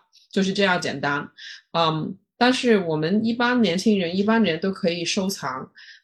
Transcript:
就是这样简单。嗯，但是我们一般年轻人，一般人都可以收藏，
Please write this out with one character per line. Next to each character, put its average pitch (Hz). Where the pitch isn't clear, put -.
就 196
是 190
这 196
样 180
简 139
单。 143
嗯， 160
但 247
是 240
我 165
们 165
一 233
般 240
年 180
轻 208
人， 170
一 196
般 226
人 165
都 196
可 190
以 170
收 185
藏， 139